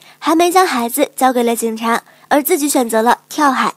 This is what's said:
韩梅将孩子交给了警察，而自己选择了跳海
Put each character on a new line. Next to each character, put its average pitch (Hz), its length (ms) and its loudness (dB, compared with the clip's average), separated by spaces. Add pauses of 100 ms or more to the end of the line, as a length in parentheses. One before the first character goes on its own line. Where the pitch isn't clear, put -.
(180)
韩 302 160 0
梅 349 160 2
将 370 160 2
孩 240 220 -4
子 277 260 -4
交 262 160 2
给 247 120 0
了 233 120 0
警 226 220 -4
察， 226 240 -2 (280)
而 285 140 2
自 349 140 -2
己 285 100 -2
选 269 220 0
择 220 140 0
了 233 160 4 (100)
跳 294 240 0
海 233 240 -2